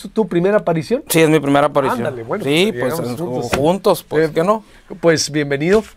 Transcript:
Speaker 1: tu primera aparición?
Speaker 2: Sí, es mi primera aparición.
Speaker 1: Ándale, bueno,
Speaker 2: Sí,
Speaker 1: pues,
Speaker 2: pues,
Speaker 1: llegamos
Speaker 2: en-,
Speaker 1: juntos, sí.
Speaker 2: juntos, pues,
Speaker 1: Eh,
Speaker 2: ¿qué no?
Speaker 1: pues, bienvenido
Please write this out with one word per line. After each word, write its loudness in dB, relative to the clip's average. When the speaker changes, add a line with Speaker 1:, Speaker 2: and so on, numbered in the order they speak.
Speaker 1:
tu -2
primera 0
aparición? -2
Speaker 2:
Sí, 2
es 6
mi 6
primera 2
aparición. 0
Speaker 1:
Ándale, -8
bueno, -6
Speaker 2:
Sí, 0
Speaker 1:
pues, -2
Speaker 2:
pues, -8
Speaker 1:
llegamos -6
Speaker 2:
en-, -6
Speaker 1:
juntos, -6
sí. -2
Speaker 2:
juntos, 0
pues, 0
Speaker 1:
Eh, -14
Speaker 2:
¿qué 0
no? 0
Speaker 1:
pues, 2
bienvenido 0